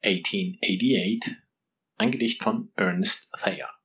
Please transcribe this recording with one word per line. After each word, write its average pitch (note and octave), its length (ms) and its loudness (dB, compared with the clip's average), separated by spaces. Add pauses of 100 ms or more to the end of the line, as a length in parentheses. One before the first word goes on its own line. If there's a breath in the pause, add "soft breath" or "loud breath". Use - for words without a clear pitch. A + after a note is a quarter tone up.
eighteen F#2 600 0
eighty-eight, C3 640 2 (720)
ein B2 100 4
Gedicht A#2 320 0
von A2 360 -2
Ernest F#2 500 0 (100)
Thayer. - 300 -2 (180)